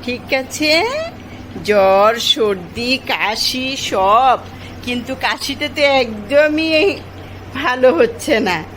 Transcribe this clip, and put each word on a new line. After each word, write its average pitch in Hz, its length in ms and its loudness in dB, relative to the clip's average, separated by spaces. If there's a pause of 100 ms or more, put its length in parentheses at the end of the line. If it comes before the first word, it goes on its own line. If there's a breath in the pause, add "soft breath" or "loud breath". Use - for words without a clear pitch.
ঠিক 247 300 -4
আছে, 302 500 0 (800)
জ্বর, 202 540 4
সর্দি, 220 880 -2
কাশি 254 720 -2
সব, 226 600 4 (460 loud breath)
কিন্তু 247 300 -4
কাশিটা 262 640 -4
তো 302 60 0
একদমই 285 1120 2 (580)
ভালো 254 400 2
হচ্ছে 240 460 2
না। 175 240 -2 (120)